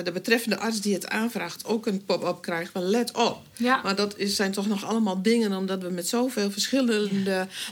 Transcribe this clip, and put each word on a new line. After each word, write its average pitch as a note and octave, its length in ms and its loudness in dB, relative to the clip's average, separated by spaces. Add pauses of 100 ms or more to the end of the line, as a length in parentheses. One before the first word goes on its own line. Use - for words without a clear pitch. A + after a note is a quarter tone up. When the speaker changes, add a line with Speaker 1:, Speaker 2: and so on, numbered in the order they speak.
Speaker 1:
de F3+ 80 -2
betreffende A3 460 2
arts A3+ 240 -2
die G3+ 120 2
het F3+ 160 -2
aanvraagt G#3+ 560 -4
ook A3 200 0
een G3 200 -2
pop-up F3 360 0
krijgt E3+ 300 -4
van, F#3 120 -2
"Let A#3 280 2
op." A#3 260 2 (160)
Speaker 2:
Ja. B3 300 2
Speaker 1:
Maar F#3+ 120 0
dat G3+ 220 -2
is, G3+ 180 -2
zijn G3 160 2
toch G3+ 160 -2
nog G3+ 180 0
allemaal F#3+ 360 0
dingen, A3 320 4
omdat F#3+ 280 -2
we F3+ 80 -6
met F3 180 -4
zoveel A#3+ 440 0
verschillende G#3 800 2
Speaker 2:
Ja. F#3 160 0 (240)